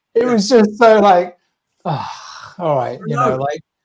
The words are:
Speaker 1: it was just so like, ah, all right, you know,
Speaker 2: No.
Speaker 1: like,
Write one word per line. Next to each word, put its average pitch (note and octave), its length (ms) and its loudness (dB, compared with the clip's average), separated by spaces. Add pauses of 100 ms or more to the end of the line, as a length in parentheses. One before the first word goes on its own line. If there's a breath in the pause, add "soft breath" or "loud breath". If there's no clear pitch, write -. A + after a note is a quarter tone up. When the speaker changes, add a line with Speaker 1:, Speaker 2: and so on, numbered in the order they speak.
(140)
Speaker 1:
it A#3 100 0
was A3+ 240 -2
just G#3+ 300 2
so A3 220 4
like, F#3+ 360 2 (480)
ah, - 760 -12
all D#3+ 180 -2
right, B2 300 -6
you A3+ 100 -6
know, B3+ 140 0
Speaker 2:
No. C3 60 -4
Speaker 1:
like, D3 240 -6 (240)